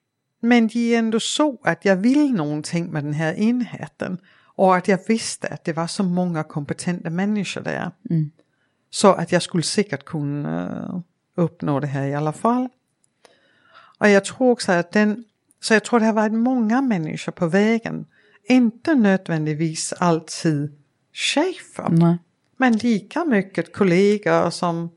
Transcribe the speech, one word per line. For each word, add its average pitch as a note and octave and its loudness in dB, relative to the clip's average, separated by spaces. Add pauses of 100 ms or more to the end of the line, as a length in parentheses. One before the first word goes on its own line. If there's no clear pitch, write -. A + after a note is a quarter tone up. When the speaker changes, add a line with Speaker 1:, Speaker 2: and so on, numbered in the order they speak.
(400)
Speaker 1:
men A#3 4
det A#3 0
är A#3 2
ändå A3+ 0
så D4+ -2
att E3 -2
jag G3 4
vill C4 2
någonting D#3 -4
med D3+ -4
den D3 -4
här D#3 -2
enheten. G#3+ -4 (260)
Och F#3+ 2
att F3+ -2
jag F#3+ 2 (100)
visste - -4
att - -12
det E3+ -4
var E3 -4
så - -4
många F3 -2
kompetenta E3 -6
människor G3 -4
där. D2+ -6 (200)
Speaker 2:
Mm. D#3 0 (600)
Speaker 1:
Så G3 4
att E3+ -2
jag F3 2
skulle E3 -4
säkert G3+ -4
kunna, D3 -6
eh, - -8 (360)
uppnå D#3 -2
det D3 -4
här C#3 -4
i C#3 -4
alla D3+ -4
fall. B3 -2 (1300)
Och G#3 4
jag G3 6
tror B3+ 0
också A3+ 0
att F3 0
den, G#3+ 2 (360)
så - 2
jag G#3 2
tror A#3+ 2
det A3 2
har A3+ 2
varit G#3+ 0
många A#3 0
människor E3+ -2
på - -2
vägen. G3 0 (420)
Inte B3+ 2
nödvändigtvis E3 0
alltid D#3+ -2 (400)
chefer. - -4
Speaker 2:
Nej. E3+ 4 (380)
Speaker 1:
Men B3 2
lika A#3 -2
mycket G3 -2
kollegor F3+ 2
som E3+ -4